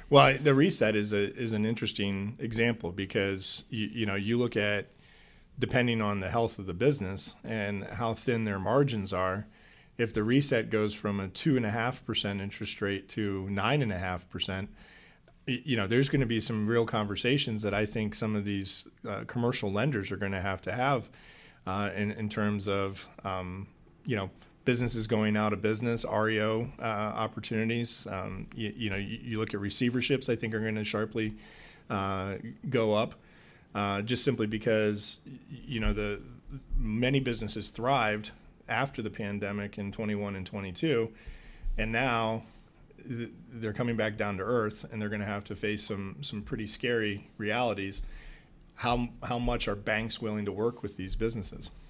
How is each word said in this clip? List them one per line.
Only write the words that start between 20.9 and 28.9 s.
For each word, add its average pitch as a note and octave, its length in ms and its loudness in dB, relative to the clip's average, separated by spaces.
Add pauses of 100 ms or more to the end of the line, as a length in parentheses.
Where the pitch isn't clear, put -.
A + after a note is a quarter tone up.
uh, G2 300 -2
in, G#2 160 0
in G#2+ 160 -4
terms G#2 400 0
of, G2 400 -2 (160)
um, F#2 440 -4 (360)
you A#2 140 0
know, F#2+ 120 -2 (340)
businesses A#2+ 440 0
going G#2+ 280 4
out G#2+ 180 4
of F#2+ 80 -4
business, A2+ 440 0
R G#2+ 240 2
E A2 100 2
O, A2 300 0 (100)
uh, - 40 -8
opportunities. A2 1200 -2
Um, F#2+ 400 -6 (100)
y-, G#2+ 200 -4
you G#2+ 160 -4